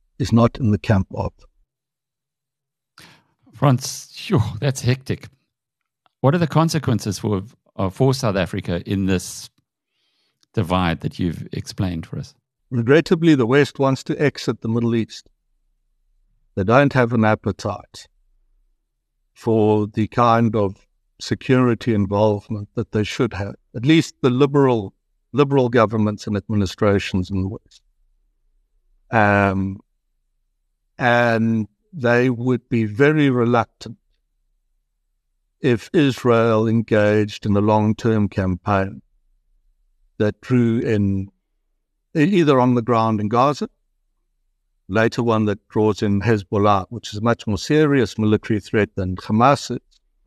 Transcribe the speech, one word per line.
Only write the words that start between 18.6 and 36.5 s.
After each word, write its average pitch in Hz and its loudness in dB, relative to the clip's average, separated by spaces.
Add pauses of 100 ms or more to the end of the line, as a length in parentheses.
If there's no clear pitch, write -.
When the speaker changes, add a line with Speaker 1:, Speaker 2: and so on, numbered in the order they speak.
Speaker 1:
for 107 0
the 107 -2
kind 117 2
of 101 -4 (360)
security 123 0
involvement 101 -2
that - -6
they 107 0
should 117 -4
have, 101 -10 (200)
at 110 -8
least 156 2
the 135 4
liberal, 131 2 (380)
liberal 139 2
governments 107 0
and 104 -4
administrations 101 -2
in 95 -4
the 95 -4
West. - -16 (1300)
Um, 101 2 (1160)
and 117 2 (240)
they 123 2
would 123 -4
be 113 0
very 143 2
reluctant 117 -2 (1600)
if 120 -2
Israel 117 2